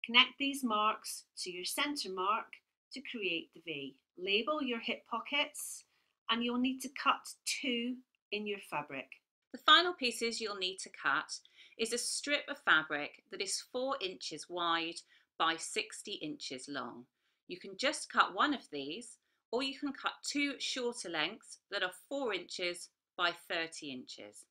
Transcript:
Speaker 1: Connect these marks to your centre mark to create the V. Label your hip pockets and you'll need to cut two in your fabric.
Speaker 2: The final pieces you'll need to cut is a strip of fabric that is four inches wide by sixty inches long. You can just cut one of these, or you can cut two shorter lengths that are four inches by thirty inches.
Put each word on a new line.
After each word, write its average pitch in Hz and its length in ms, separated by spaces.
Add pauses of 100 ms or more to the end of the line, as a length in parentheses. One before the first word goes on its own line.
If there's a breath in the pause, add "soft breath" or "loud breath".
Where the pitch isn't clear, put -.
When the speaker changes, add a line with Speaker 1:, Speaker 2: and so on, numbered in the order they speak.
Speaker 1:
Connect 247 340
these 277 240
marks 214 600 (160)
to 180 120
your 180 140
centre 285 460
mark 196 340 (480)
to 262 80
create 175 520
the 165 120
V. 139 300 (220)
Label 233 460
your 240 160
hip - 320
pockets - 720 (460)
and 233 140
you'll 240 140
need 262 220
to 269 100
cut - 380 (180)
two 247 520 (340)
in 208 160
your 196 120 (100)
fabric. 147 380 (440)
Speaker 2:
The 247 80
final 349 340
pieces 233 460
you'll 202 160
need 185 240
to - 100
cut - 500 (380 loud breath)
is 220 140
a 240 60
strip - 520
of 277 100
fabric 151 720
that 196 100
is - 300
four 262 300
inches 185 480
wide 165 520 (360 soft breath)
by 160 200
sixty - 560
inches 147 560
long. 120 360 (420)
You 180 120
can 196 180
just - 340
cut 233 220
one 269 200
of - 180
these, 151 460 (340)
or 247 100
you 269 160
can 285 140
cut - 220 (100)
two 285 360
shorter 240 500
lengths 165 500 (100)
that 190 140
are 180 80 (180)
four 277 240
inches 175 560 (280)
by 175 160 (160)
thirty 160 420
inches. 113 600